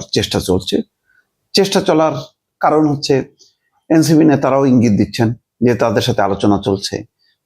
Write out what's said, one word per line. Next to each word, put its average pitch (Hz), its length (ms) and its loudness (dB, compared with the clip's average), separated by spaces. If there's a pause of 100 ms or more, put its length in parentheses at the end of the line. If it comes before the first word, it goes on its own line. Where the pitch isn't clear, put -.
(140)
চেষ্টা 104 260 -2
চলছে। 95 420 -2 (720)
চেষ্টা 196 280 0
চলার 160 300 0 (480)
কারণ 151 280 2
হচ্ছে 143 360 -2 (680)
এনসিপি 160 340 4
নেতারাও 139 420 2
ইঙ্গিত 120 260 2
দিচ্ছেন 113 420 0 (280)
যে 120 140 2
তাদের 117 260 0
সাথে 113 200 -2
আলোচনা 98 440 0
চলছে। 101 380 -4 (420)